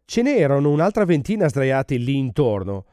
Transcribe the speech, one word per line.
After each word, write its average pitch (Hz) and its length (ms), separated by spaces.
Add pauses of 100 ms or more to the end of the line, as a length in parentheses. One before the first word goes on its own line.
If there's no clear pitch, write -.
Ce - 160
n'erano 147 480
un'altra 175 340
ventina 170 460
sdraiati 135 520
lì 135 160
intorno, 104 760